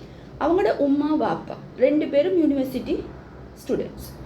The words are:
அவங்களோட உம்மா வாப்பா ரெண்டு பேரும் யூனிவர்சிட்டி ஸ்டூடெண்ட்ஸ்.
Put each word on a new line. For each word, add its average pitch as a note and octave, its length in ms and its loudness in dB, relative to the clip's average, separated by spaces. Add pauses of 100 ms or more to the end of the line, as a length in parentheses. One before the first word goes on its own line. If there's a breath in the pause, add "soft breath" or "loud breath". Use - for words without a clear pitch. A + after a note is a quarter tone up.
(400 loud breath)
அவங்களோட F4+ 380 4
உம்மா C#4+ 380 2
வாப்பா - 640 -4
ரெண்டு D4 280 4
பேரும் D#4+ 260 4
யூனிவர்சிட்டி C#4 680 2 (540)
ஸ்டூடெண்ட்ஸ். - 600 -6 (120 loud breath)